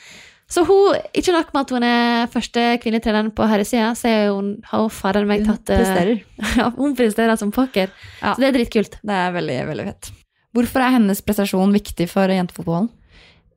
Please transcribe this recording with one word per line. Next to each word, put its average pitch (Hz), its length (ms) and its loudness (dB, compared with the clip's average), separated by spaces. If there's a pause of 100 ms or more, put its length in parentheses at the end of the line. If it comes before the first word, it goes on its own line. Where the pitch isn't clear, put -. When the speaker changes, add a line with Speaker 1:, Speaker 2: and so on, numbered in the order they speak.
(460)
Speaker 1:
Så 349 200 2
hun, 392 300 6 (180)
ikke - 180 0
nok 339 220 0
med 285 80 2
at 262 80 -6
hun 247 120 0
er 240 440 2
første 233 520 0
kvinnelige 226 260 -2
treneren 214 280 0
på 220 160 0
herresida, 220 480 0
så - 120 -4
er 214 240 2
hun, 202 320 -6
har 214 160 -4
hun 220 100 0
fader 202 340 -2
meg 208 200 0
Speaker 2:
Hun 214 120 0
Speaker 1:
tatt, - 140 -10
eh, 196 80 2
Speaker 2:
presterer. 190 440 0 (160)
Speaker 1:
<laughs> 220 200 -4
Ja, 240 120 2
hun 269 240 -2
presterer 226 440 0
som 208 120 -4
pokker. 208 380 0 (340)
Speaker 2:
Ja. 196 120 -2
Speaker 1:
Så 233 60 -6
det 262 80 2
er 269 100 2
dritkult. 226 320 0 (120)
Speaker 2:
Det 208 80 -8
er 180 220 -2
veldig, 147 360 -4
veldig 196 180 -8
fett. - 240 -14 (440)
Hvorfor 240 260 0
er 254 120 2
hennes 202 300 2
prestasjon 196 500 0
viktig 202 380 -2
for 190 180 2
jentefotballen? 180 640 -2 (680)